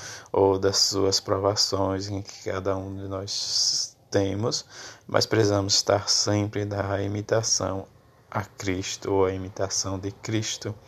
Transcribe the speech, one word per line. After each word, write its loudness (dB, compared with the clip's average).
ou 6
das 2
suas 2
provações 0
em -4
que -16
cada -2
um -8
de -10
nós -2
temos, 0
mas 2
precisamos 2
estar 4
sempre 2
na -2
imitação 0
a -4
Cristo -4
ou 6
a 2
imitação -4
de -6
Cristo. -4